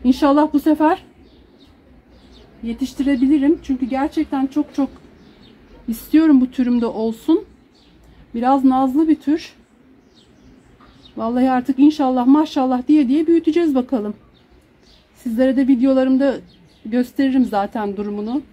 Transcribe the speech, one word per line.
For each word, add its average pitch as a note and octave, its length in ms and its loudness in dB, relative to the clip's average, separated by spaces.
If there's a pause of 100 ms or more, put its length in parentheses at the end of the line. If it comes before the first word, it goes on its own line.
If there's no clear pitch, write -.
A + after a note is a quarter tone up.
İnşallah C#4+ 480 2
bu C#4+ 80 2
sefer D#4 440 0 (1600)
yetiştirebilirim. C4+ 1000 0
Çünkü B3+ 240 -4
gerçekten C#4 600 -4
çok D4 280 -6
çok C4+ 140 -2 (1000)
istiyorum D4 520 2
bu B3+ 100 -2
türümde A#3+ 360 -2
olsun. A3+ 580 -2 (880)
Biraz C4 300 0
nazlı C4+ 440 2
bir D4+ 60 2
tür. - 380 -4 (1600)
Vallahi B3 340 -2
artık B3+ 280 -2
inşallah C4 480 2
maşallah C4 640 0
diye D4 200 2
diye D4+ 180 0
büyüteceğiz E4 480 0
bakalım. A#3+ 400 -4 (1000)
Sizlere B3+ 400 -2
de C4 120 0
videolarımda C4 680 2 (500)
gösteririm B3 580 0
zaten G3+ 520 -4
durumunu. G#3 460 -6 (100)